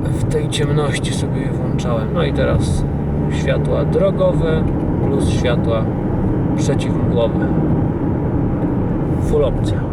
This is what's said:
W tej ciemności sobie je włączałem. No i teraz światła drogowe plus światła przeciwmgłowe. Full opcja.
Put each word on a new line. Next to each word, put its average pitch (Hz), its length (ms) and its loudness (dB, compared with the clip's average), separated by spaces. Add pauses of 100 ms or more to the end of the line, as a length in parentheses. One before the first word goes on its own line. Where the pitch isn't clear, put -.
W - 200 -2
tej 151 260 0
ciemności 147 640 0
sobie - 280 -2
je - 100 -2
włączałem. - 640 -2
No 170 100 0
i 139 100 0
teraz - 500 0 (580)
światła 123 440 0
drogowe 170 760 2 (420)
plus - 240 2
światła 120 560 0 (720)
przeciwmgłowe. - 920 0 (1700)
Full 147 240 2
opcja. - 340 0 (120)